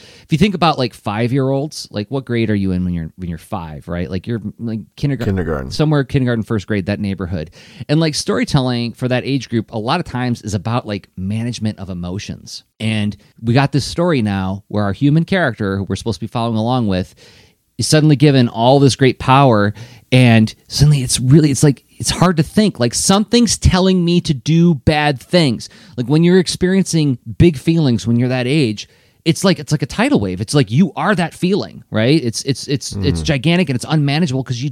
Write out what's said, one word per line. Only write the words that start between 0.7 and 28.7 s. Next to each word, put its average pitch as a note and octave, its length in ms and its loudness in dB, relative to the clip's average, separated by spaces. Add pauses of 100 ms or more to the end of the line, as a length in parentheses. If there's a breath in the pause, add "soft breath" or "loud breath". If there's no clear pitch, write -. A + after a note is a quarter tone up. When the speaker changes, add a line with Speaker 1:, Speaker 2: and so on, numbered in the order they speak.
Speaker 1:
like, B2+ 160 -2
five-year-olds, C3 960 -4
like, G#2 200 -8
what C3+ 140 -6
grade A#2 240 -2
are G#2+ 60 0
you G2 180 0
in F2+ 120 -2
when F2+ 100 -2
you're, D#2+ 220 -6
when F2+ 120 -10
you're E2 80 -6
five, D#2+ 520 -12
right? F2 220 -6
Like, - 160 -8
you're, A2+ 140 -4 (180)
like, A2+ 220 -8 (160)
kindergarten, A#2+ 380 -2
Speaker 2:
Kindergarten. D#2 380 -4
Speaker 1:
somewhere D3+ 320 2
kindergarten, A#2+ 400 -2
first A2 220 -4
grade, G2 200 -2
that G2+ 140 -4
neighborhood. F#2 500 -6 (380 loud breath)
And, D3+ 120 2
like, D#3+ 140 -2
storytelling B2+ 800 -2
for B2+ 140 -6
that B2 180 -2
age C3 240 -4
group A2+ 220 -4
a A#2 60 -8
lot C3 220 -4
of - 60 -8
times B2 340 -4
is G2+ 140 -6
about, A2+ 320 -4
like, G#2 300 -8
management A2 640 -6
of F#2 100 -12
emotions. F2+ 720 -10 (180)
And G#2+ 340 -2 (280 soft breath)
we A2+ 100 0
got C#3 200 2
this C#3+ 120 0
story E3+ 380 0
now G2 460 -4
where G#2 160 -2
our G2 100 -2
human D3 320 2
character, A#2 500 -2
who G2 80 -4
we're F#2+ 120 -4
supposed - 240 -6
to A#2 40 -10
be G#2 60 -8
following A#2 260 -2
along A#2 300 0
with, F#2 280 -2 (640 soft breath)
is - 120 -4
suddenly D#3 260 4
given C3+ 340 4
all B2+ 300 2
this C#3 160 4
great C3 240 2
power, A#2 560 4 (380 loud breath)
and A#2 420 6 (140)
suddenly D3 340 2
it's - 160 -4
really, C#3+ 320 6
it's C#3 140 0
like, D3 200 2 (140)
it's - 120 -4
hard F3 260 0
to D#3 80 2
think. - 340 0
Like, A#2+ 160 0
something's G#3+ 640 2
telling F#3 460 2
me F3 160 2
to E3+ 120 0
do E3 440 2
bad D3 440 0
things. D3+ 480 0 (280 loud breath)
Like, B2 100 -4
when D3+ 160 2
you're F3 160 6
experiencing E3+ 800 0 (180)
big D#3+ 200 4
feelings C#3 500 0
when A#2 100 2
you're B2 120 0
that B2+ 180 -4
age, B2+ 420 0 (360 soft breath)